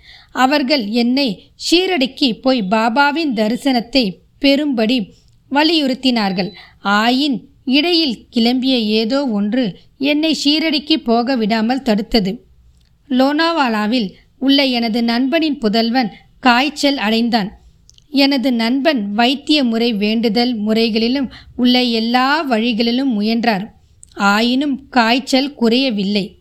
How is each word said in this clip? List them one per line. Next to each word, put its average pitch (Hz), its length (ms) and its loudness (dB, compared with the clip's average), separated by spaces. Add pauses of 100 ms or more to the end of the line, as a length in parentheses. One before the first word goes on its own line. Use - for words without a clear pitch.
(320)
அவர்கள் 262 560 0
என்னை 240 640 -2 (200)
ஷீரடிக்கு 294 720 0
போய் 254 220 0
பாபாவின் 262 680 0
தரிசனத்தை 233 840 0 (220)
பெறும்படி 262 760 0 (380)
வலியுறுத்தினார்கள். 262 1000 0 (320)
ஆயின், 247 560 0 (260)
இடையில் 302 680 0
கிளம்பிய 247 520 0
ஏதோ 226 420 0
ஒன்று 208 520 -2 (180)
என்னை 302 460 0
ஷீரடிக்கு 311 520 0
போக 240 400 0
விடாமல் 220 460 0
தடுத்தது. 208 560 0 (720)
லோனாவாலாவில் 262 1040 0 (280)
உள்ள 277 260 2
எனது 233 380 -2
நண்பனின் 262 540 0
புதல்வன் 226 520 0 (300)
காய்ச்சல் 277 580 0
அடைந்தான். 220 600 -2 (500)
எனது 277 440 2
நண்பன் 233 580 0
வைத்திய 269 520 2
முறை 233 300 0
வேண்டுதல் 226 640 0
முறைகளிலும் 226 760 0 (240)
உள்ள 247 280 2
எல்லா 247 580 0
வழிகளிலும் 240 720 0
முயன்றார். 220 640 -2 (340)
ஆயினும் 240 760 0
காய்ச்சல் 262 640 0
குறையவில்லை. 214 880 0